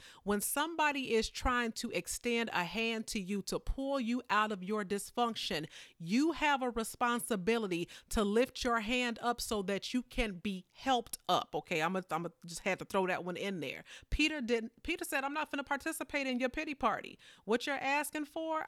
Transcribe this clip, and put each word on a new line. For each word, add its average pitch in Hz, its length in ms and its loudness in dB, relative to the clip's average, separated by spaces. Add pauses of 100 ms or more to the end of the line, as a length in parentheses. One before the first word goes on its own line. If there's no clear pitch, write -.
(220)
When 208 180 2
somebody 294 720 2
is 220 140 4
trying 240 440 2
to - 180 -4
extend 233 600 0
a 175 120 2
hand 220 440 -2
to 220 120 -2
you 190 220 -2
to - 160 -2
pull 269 420 -2
you 240 300 0
out 214 200 4
of 190 140 -6
your 208 180 0
dysfunction, 202 840 -2 (320)
you 240 340 2
have 285 300 2
a 254 80 0
responsibility 220 1160 0 (240)
to 226 140 4
lift 226 400 2
your 233 160 4
hand 240 400 0
up 240 220 -2
so 214 200 0
that 190 300 -2
you 254 100 2
can 214 400 -2
be 190 300 -4
helped - 460 0 (100)
up. - 260 2
Okay, 156 280 0
I'm 175 140 2
a, 185 140 -2
I'm 170 140 0
a, 165 80 -6 (140)
just 170 140 -10
had 185 180 0
to - 80 -8
throw 190 220 2
that 175 160 0
one 175 120 -2
in 190 240 -2
there. 135 240 -6 (240)
Peter 302 320 2
didn't, 226 320 0 (120)
Peter 349 200 -2
said, 277 200 -2
"I'm 285 100 -2
not 302 180 -2
finna 277 140 -4
participate 285 600 -2
in 254 140 0
your 254 80 2
pity 302 260 -4
party. - 440 -2 (260)
What 233 220 2
you're 285 100 0
asking 285 500 0
for, 320 420 -2